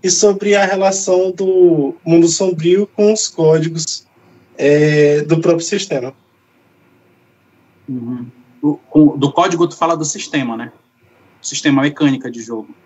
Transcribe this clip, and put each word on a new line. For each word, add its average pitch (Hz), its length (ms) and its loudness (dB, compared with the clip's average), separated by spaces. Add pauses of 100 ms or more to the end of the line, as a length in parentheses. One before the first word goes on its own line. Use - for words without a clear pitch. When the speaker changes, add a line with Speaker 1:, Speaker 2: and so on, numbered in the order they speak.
Speaker 1:
e 190 60 -2
sobre 202 460 2
a 196 100 2
relação 190 640 0
do 180 640 2 (100)
mundo 170 220 4
sombrio 180 580 0
com 208 280 0
os - 160 -4
códigos, 160 760 -2 (520)
é, 147 640 2
do 160 180 0
próprio 165 260 0
sistema. 135 480 -6 (1700)
Speaker 2:
Uhum. 123 400 -10 (340)
O, 147 180 -2 (120)
o, 151 260 4
do 139 140 0
código, 175 380 0
tu - 80 -18
fala 165 180 0
do 160 80 -6
sistema, 131 540 -6
né? 113 140 -12 (680)
Sistema 139 400 -2
mecânica 139 480 -2
de 117 120 -12
jogo. 110 340 -12 (100)